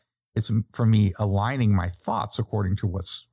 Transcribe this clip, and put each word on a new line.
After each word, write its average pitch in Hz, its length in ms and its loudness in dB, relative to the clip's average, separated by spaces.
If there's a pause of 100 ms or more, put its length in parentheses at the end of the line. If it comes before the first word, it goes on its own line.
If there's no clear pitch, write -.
(360)
It's 113 140 -2
m-, 107 240 0
for 120 120 0
me 107 320 4
aligning 104 560 2
my 87 140 2
thoughts - 500 -4
according 104 400 -2
to 107 100 -2
what's, 92 460 -6